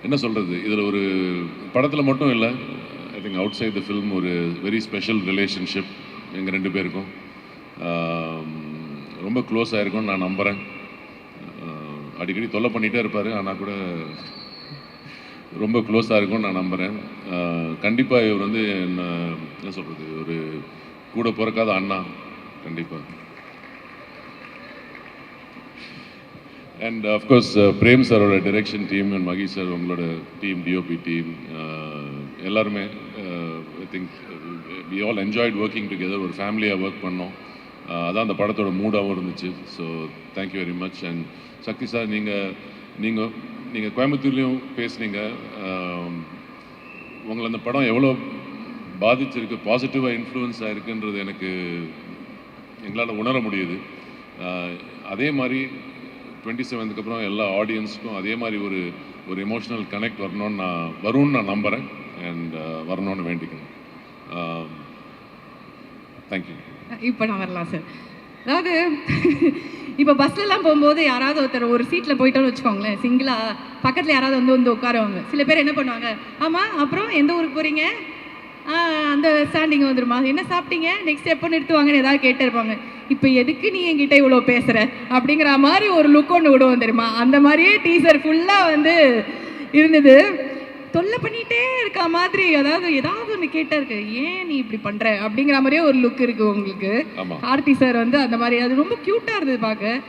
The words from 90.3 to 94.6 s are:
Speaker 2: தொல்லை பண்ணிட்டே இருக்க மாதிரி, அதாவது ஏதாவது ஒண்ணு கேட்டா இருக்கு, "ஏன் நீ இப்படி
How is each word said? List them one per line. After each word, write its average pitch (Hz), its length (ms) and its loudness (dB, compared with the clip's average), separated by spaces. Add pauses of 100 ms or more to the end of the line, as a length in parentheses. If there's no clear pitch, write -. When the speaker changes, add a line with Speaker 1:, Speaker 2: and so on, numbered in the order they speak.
Speaker 2:
தொல்லை 392 320 0
பண்ணிட்டே 466 580 0
இருக்க 381 260 0
மாதிரி, 349 480 4
அதாவது 311 400 4
ஏதாவது 415 420 -2
ஒண்ணு 330 120 -2
கேட்டா 320 260 -2
இருக்கு, 220 380 -2
"ஏன் 349 340 -4
நீ 311 80 -4
இப்படி 220 260 -4